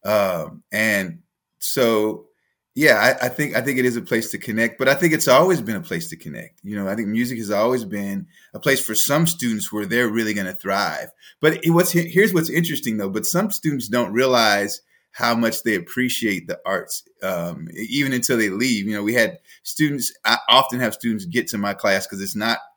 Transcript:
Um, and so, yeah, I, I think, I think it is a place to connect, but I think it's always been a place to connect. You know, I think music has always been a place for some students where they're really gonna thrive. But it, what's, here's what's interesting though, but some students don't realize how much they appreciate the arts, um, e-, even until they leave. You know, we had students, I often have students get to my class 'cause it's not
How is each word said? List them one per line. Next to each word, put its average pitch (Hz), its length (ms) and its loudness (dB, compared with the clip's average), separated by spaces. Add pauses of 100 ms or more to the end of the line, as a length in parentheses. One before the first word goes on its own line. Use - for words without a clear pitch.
Um, 95 580 0 (100)
and 101 480 0 (400)
so, 110 640 2 (480)
yeah, 131 480 6
I, 123 40 -2
I - 20 0
think, 143 260 -4
I - 60 2
think 127 180 -2
it 127 60 2
is 123 120 2
a 113 60 -6
place 113 280 -2
to - 80 -8
connect, 113 400 -2
but 131 100 2
I 139 60 6
think 160 180 2
it's 156 160 0
always 151 320 6
been 110 160 -6
a 92 60 -6
place 85 260 -6
to 78 80 -12
connect. - 480 -16
You 104 100 -10
know, 101 140 -4
I 101 80 -4
think 110 120 -4
music 117 300 -2
has 107 120 -8
always 113 340 0
been 101 420 -6 (280)
a - 40 -12
place 135 260 0
for 107 100 -4
some 151 320 2
students 120 440 -2
where 104 160 -4
they're 120 220 2
really 110 260 0
gonna 95 200 -6
thrive. 95 540 -2 (320)
But 160 240 2
it, 165 60 2
what's, 175 220 2
here's 170 400 2
what's 165 180 0
interesting 139 460 -2
though, 98 140 -4
but 104 160 -4
some 202 240 0
students 135 380 -4
don't 107 240 -2
realize 110 680 2 (320)
how 117 240 0
much 113 260 0
they 113 120 0
appreciate 98 720 -4
the 87 180 -6
arts, 92 380 -6 (180)
um, 85 500 -6
e-, 110 180 -10
even 135 240 0
until 123 240 0
they 110 100 2
leave. 104 400 0
You 107 80 -2
know, 104 60 -4
we 107 120 0
had 104 240 2 (240)
students, 143 500 -2 (120)
I 113 140 2 (100)
often 123 320 4
have 113 140 0
students 107 320 -4
get 98 220 -2
to 110 100 -4
my 101 160 -2
class 98 320 0
'cause 98 160 -10
it's 98 120 -8
not 113 240 0 (180)